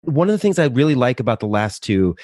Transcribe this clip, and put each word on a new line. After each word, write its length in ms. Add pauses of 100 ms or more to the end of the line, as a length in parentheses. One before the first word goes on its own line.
One 240
of 40
the 60
things 200
I 60
really 300
like 260
about 200
the 60
last 360
two, 420